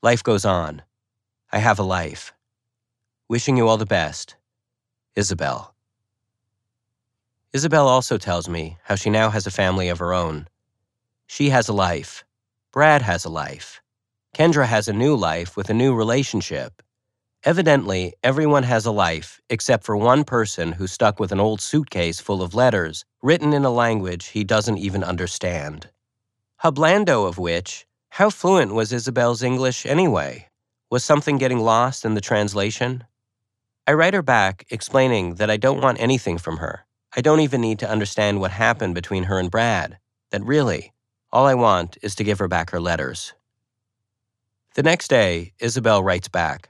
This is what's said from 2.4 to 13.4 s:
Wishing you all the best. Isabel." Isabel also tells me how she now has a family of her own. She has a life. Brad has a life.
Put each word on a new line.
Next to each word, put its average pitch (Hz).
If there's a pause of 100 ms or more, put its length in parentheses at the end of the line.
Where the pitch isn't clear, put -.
Wishing 127
you 117
all 110
the 107
best. 87 (760)
Isabel." 78 (1800)
Isabel 143
also 127
tells 87
me 82
how 104
she 101
now 110
has 104
a 95
family 92
of 87
her 87
own. 80 (800)
She 143
has 131
a 110
life. 87 (480)
Brad 147
has 104
a 85
life. 73 (520)